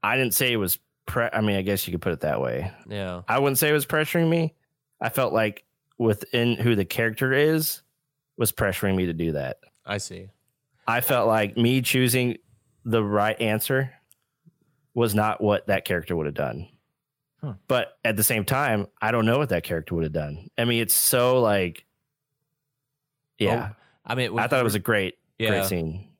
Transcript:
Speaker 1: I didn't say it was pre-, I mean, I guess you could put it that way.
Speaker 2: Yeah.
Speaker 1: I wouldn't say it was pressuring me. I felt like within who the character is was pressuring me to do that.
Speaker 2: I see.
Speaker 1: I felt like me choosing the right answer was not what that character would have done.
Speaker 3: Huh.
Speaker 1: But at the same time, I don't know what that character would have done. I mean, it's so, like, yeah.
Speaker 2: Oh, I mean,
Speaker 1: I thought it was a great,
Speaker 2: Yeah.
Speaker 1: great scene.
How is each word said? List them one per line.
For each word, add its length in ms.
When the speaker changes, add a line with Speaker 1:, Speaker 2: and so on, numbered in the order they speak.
Speaker 1:
I 120
didn't 180
say 180
it 40
was 220
pre-, 260
I 80
mean, 160
I 60
guess 240
you 60
could 80
put 120
it 80
that 200
way. 300
Speaker 2:
Yeah. 400
Speaker 1:
I 120
wouldn't 180
say 100
it 40
was 140
pressuring 420
me. 260
I 80
felt 240
like 320
within 540
who 180
the 100
character 480
is 500
was 160
pressuring 440
me 100
to 60
do 200
that. 260
Speaker 2:
I 120
see. 300
Speaker 1:
I 140
felt 280
like 280
me 260
choosing 560
the 180
right 380
answer 520
was 200
not 260
what 280
that 160
character 320
would 100
have 80
done. 340
Speaker 3:
Huh. 140
Speaker 1:
But 360
at 120
the 60
same 220
time, 420
I 100
don't 160
know 120
what 120
that 140
character 300
would 100
have 80
done. 360
I 60
mean, 180
it's 120
so, 460
like, 440
yeah. 340
Speaker 2:
Oh, 40
I 100
mean, 240
Speaker 1:
I 100
thought 120
it 40
was 100
a 60
great, 380
Speaker 2:
Yeah. 120
Speaker 1:
great 160
scene. 420